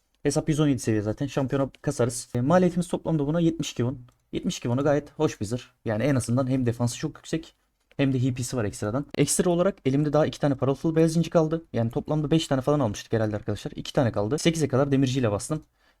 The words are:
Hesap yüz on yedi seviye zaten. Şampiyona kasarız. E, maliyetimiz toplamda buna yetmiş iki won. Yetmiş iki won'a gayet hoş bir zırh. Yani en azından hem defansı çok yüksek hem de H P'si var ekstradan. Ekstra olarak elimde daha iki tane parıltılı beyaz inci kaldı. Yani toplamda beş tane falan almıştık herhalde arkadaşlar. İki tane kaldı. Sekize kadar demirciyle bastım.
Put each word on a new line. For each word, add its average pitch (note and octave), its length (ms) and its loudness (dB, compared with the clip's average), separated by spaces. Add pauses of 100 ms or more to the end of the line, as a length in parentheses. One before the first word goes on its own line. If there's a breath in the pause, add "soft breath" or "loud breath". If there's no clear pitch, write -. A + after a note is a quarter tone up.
(240)
Hesap D3 260 0
yüz D3 100 0
on D3+ 80 4
yedi B2+ 120 2
seviye G#2+ 220 0
zaten. G#2+ 260 -4
Şampiyona C3+ 420 -2 (120)
kasarız. - 540 -2
E, A#2+ 60 0
maliyetimiz F3 460 2
toplamda D#3 400 -2
buna D#3+ 120 0
yetmiş E3 320 0
iki - 60 -10
won. A#2+ 220 -2 (320)
Yetmiş - 260 -6
iki - 60 -10
won'a B2+ 180 0
gayet C#3+ 300 0
hoş - 300 -2
bir G#2 40 -2
zırh. A#2 180 -6 (220)
Yani A2+ 180 -2
en C#3+ 120 2
azından B2 320 0
hem C3 180 0
defansı A#2+ 320 0
çok D3 200 -6
yüksek - 380 -8 (420)
hem C3+ 160 2
de B2+ 100 0
H C3 100 0
P'si B2+ 240 -6
var G#2+ 80 0
ekstradan. G#2+ 400 -4 (120)
Ekstra E3+ 320 2
olarak F3 360 2
elimde C#3 280 2
daha D3+ 120 4
iki - 140 -4
tane C#3+ 160 0
parıltılı C#3 400 0
beyaz E3 220 4
inci E3 120 2
kaldı. D#3+ 440 2
Yani A#2 180 0
toplamda D3+ 400 -2
beş D#3+ 160 4
tane C3 140 0
falan D3 180 2
almıştık A2 340 -2
herhalde G#2+ 220 0
arkadaşlar. G#2+ 400 -6
İki - 180 -10
tane B2 180 2
kaldı. G#2+ 260 -2
Sekize D#3+ 300 0
kadar C#3 240 0
demirciyle C3 400 2
bastım. D3+ 320 -4 (380)